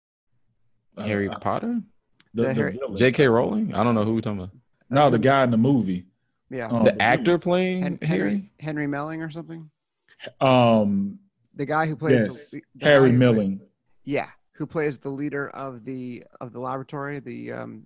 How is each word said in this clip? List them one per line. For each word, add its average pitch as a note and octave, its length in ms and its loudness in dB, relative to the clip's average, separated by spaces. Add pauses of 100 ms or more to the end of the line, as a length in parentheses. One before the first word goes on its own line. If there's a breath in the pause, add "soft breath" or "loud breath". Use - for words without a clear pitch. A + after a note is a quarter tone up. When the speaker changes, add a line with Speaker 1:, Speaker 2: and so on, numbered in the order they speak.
(960)
Speaker 1:
Uh, G#2 60 -10
Speaker 2:
Harry G2+ 260 -2
Speaker 1:
uh, G2+ 100 -10
Speaker 2:
Potter? G#3+ 420 -4 (520)
Speaker 1:
the, A2+ 100 0
Speaker 3:
The C3+ 60 0
Speaker 1:
the C3+ 40 -2
Speaker 3:
Harry - 200 -2
Speaker 1:
villain. G#2 240 -8
Speaker 2:
J B2 160 4
K C#3 140 4
Rowling? E3 460 2
I G2+ 100 0
don't A#2+ 120 2
know G#2+ 80 2
who A2 120 0
we're A2 60 -2
talking G#2+ 180 -6
about. F#2 120 -10 (380)
Speaker 1:
No, C#3+ 200 6
the A#2+ 60 2
Speaker 3:
Um, A2 60 2
Speaker 1:
guy C3+ 240 4
in A#2+ 60 2
the A2 60 2
movie. A2 480 2 (440)
Speaker 3:
Yeah. B2 180 -8
Speaker 1:
Um, A2+ 180 0
Speaker 2:
The - 160 4
actor E3+ 360 2
playing F#3 460 -2
Speaker 3:
Hen-, F3+ 180 -6
Speaker 2:
Harry? E3+ 180 -2 (100)
Speaker 3:
Henry, G3+ 300 -6
Henry D3+ 280 -6
Melling D3+ 340 -6
or D#3+ 80 -8
something? D#3+ 400 -14 (720 loud breath)
Speaker 1:
Um, A2 800 2 (360)
Speaker 3:
The C#3+ 100 -6
guy D3+ 200 -2
who D#3 100 -4
plays B2+ 220 2
the A2+ 80 4
Speaker 1:
yes, - 280 -10
Speaker 3:
le-, D3 60 -12 (160)
the - 40 -20
guy D3 100 2
Speaker 1:
Harry C3+ 220 8
Speaker 3:
who B2 60 6
play-, B2+ 100 6
Speaker 1:
Melling. G2+ 340 2 (420)
Speaker 3:
yeah, C3+ 240 -4 (260)
who D3+ 120 -8
plays D3 320 -4
the C#3 120 -10
leader C#3+ 400 -6
of B2+ 360 -12
the, B2 380 -10 (180)
of A#2+ 120 -14
the A#2+ 60 -12
laboratory, C#3 600 -8
the, A#2 340 -12
um, A#2 320 -12